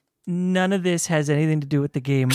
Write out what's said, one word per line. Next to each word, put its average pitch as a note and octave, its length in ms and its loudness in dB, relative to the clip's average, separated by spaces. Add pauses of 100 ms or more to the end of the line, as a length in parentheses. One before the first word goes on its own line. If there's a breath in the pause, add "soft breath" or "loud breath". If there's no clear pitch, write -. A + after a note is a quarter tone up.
(260)
None F#3 460 0
of F#3+ 100 0
this F3 240 0
has D3+ 240 0
anything D#3 300 2
to C#3 60 -6
do C#3+ 140 0
with C#3+ 120 -2
the C#3+ 80 -4
game, C3 340 0